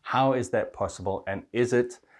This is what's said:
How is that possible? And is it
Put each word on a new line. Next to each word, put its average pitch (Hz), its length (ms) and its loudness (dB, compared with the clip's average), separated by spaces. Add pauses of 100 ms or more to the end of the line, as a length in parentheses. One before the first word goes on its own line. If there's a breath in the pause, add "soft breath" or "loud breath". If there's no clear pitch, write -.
How 135 300 2
is 123 180 -2
that 110 220 0
possible? 95 540 -4
And 98 260 -6
is 120 200 2
it 123 280 2 (200 soft breath)